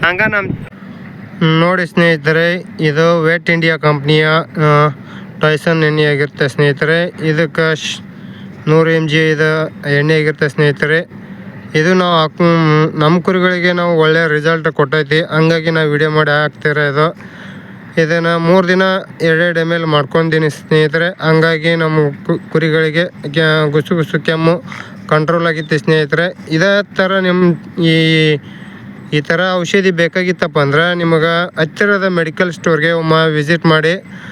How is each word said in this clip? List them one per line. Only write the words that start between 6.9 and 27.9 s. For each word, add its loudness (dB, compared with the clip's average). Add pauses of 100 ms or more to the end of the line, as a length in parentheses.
ಇದಕ್ಕೆ 0
ಶ್-, -8 (640)
ನೂರು 4
ಎಮ್ 0
ಜಿ 2
ಇದು 0 (300)
ಎಣ್ಣೆ 2
ಆಗಿರುತ್ತೆ 0
ಸ್ನೇಹಿತರೆ. 0 (760)
ಇದು 2
ನಾವು 2
ಹಾಕ್-, 2
ನಮ್ಮ 4
ಕುರಿಗಳಿಗೆ 0
ನಾವು 0
ಒಳ್ಳೆ 2
ರಿಸಲ್ಟ್ 0
ಕೊಟ್ಟೈತಿ, -2
ಹಂಗಾಗಿ 0
ನಾವು 0
ವಿಡಿಯೋ 0
ಮಾಡಿ 2
ಹಾಕ್ತಿರೋದು. -2 (580)
ಇದನ್ನು 0
ಮೂರು 4
ದಿನ 2 (400)
ಎರಡೆರಡು 2
ಎಮ್ 0
ಎಲ್ -2
ಮಾಡ್ಕೊಂಡಿನಿ 2
ಸ್ನೇಹಿತರೆ. 0
ಹಂಗಾಗಿ 2
ನಮ್ಮ 0 (160)
ಕು-, -4
ಕುರಿಗಳಿಗೆ 0 (220)
ಗ್ಯಾ-, 0
ಗುಸು 0
ಗುಸು -2
ಕೆಮ್ಮು 0 (440)
ಕಂಟ್ರೋಲ್ 0
ಆಗಿತ್ತು -2
ಸ್ನೇಹಿತರೆ. 0 (140)
ಇದೇ 0
ಥರ 0
ನಿಮ್ಮ 2 (280)
ಈ, 4 (1200)